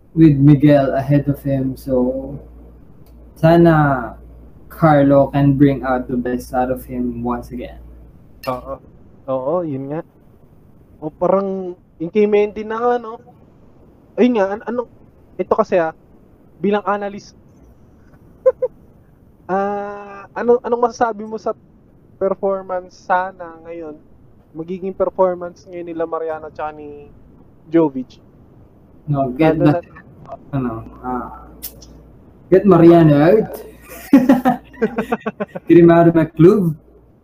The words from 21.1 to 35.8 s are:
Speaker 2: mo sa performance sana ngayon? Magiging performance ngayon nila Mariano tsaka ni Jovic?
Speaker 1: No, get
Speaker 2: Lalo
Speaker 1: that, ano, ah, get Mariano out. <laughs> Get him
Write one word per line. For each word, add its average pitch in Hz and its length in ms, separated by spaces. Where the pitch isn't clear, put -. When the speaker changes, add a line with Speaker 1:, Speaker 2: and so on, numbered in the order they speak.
Speaker 2:
mo 220 80
sa 220 160
performance 190 760
sana 180 680
ngayon? 165 360
Magiging 175 420
performance 180 720
ngayon 175 200
nila 165 200
Mariano 160 440
tsaka 156 240
ni 147 340
Jovic? 151 520
Speaker 1:
No, 135 280
get 160 240
Speaker 2:
Lalo 156 200
Speaker 1:
that, - 60
ano, 123 160
ah, 123 440
get 185 160
Mariano 170 520
out. 180 360
<laughs> 254 480
Get 170 120
him 170 100